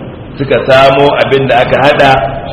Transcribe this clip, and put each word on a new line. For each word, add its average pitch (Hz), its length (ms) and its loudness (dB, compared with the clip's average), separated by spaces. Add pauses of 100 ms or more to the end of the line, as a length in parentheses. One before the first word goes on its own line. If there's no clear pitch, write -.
(320)
suka - 280 -2
samo 135 440 2 (100)
abin 127 300 0
da 123 140 0
aka - 180 0
haɗa, 143 340 2 (420)